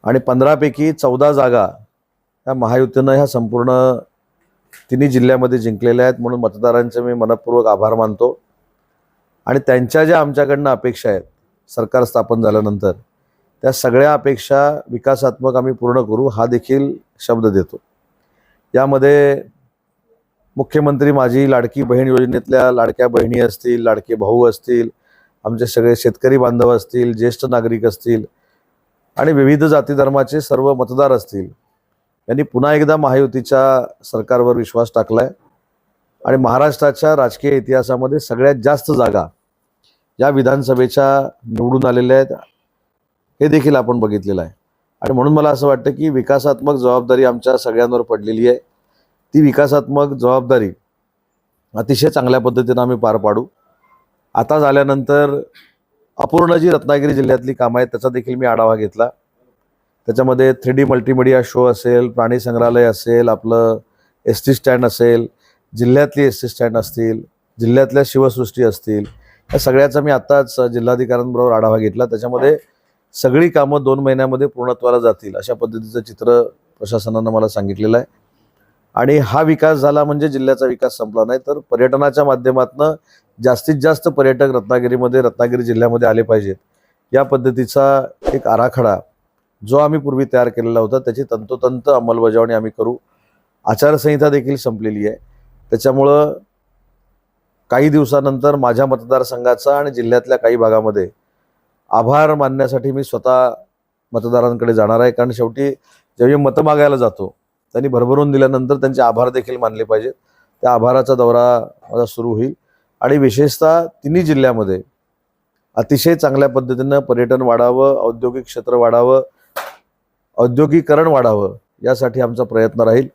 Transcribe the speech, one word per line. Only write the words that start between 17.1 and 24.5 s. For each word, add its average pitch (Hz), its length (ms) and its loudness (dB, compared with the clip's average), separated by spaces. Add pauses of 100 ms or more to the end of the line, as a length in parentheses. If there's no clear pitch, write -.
शब्द 113 280 -2
देतो. 95 280 -2 (1000)
यामध्ये 139 680 2 (1120)
मुख्यमंत्री 143 560 0
माझी 135 380 2
लाडकी 123 320 -2
बहीण 123 260 0
योजनेतल्या 127 640 2
लाडक्या 123 360 0
बहिणी 120 320 0
असतील, 120 420 -2
लाडके 113 320 0
भाऊ 113 340 2
असतील, 117 400 -2 (560)